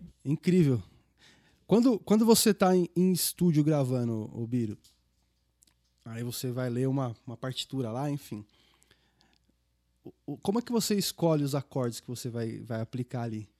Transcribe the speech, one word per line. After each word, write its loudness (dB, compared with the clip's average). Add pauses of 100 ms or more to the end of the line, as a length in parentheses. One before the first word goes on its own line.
(260)
Incrível. 2 (880)
Quando, 4
quando 4
você 6
tá 4
em, 4
em 4
estúdio 2
gravando, 0
ô -6
Biro, -2 (1300)
aí -10
você -6
vai -4
ler 0
uma, -2 (120)
uma -12
partitura -6
lá, -6
enfim. -10 (1800)
O, -10
como -2
é -2
que -8
você 0
escolhe 0
os -2
acordes -4
que -20
você -8
vai, -6
vai -6
aplicar -6
ali? -8 (120)